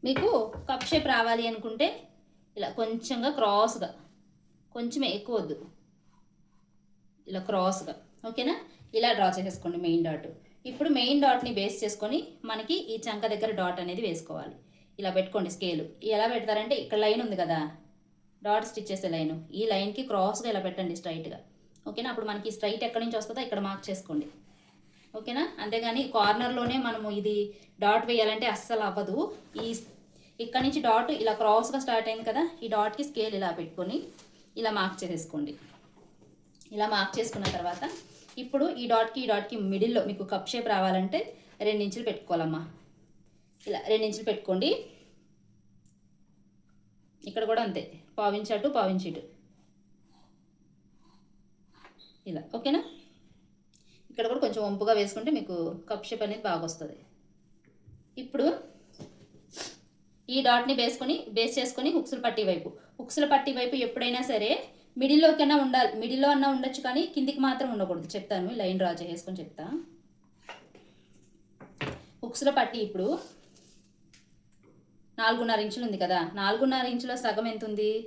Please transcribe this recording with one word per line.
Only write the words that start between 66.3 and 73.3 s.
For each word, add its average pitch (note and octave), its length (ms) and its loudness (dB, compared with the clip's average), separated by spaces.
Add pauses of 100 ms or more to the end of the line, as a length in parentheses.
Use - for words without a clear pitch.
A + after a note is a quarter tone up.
అన్నా C#4 220 4
ఉండొచ్చు C4 320 -4
కానీ B3+ 140 0 (120)
కిందికి C#4 320 0
మాత్రం C4 300 0
ఉండకూడదు. F3+ 400 -2
చెప్తాను, F#3+ 340 -2 (100)
లైన్ F#3+ 220 0
డ్రా F3+ 180 2
చేసుకొని F3 420 -8
చెప్తా. D#3 240 -12 (2500)
ఉక్సుల C#4 320 0
పట్టి - 180 0 (100)
ఇప్పుడు F#3+ 200 -2 (2250)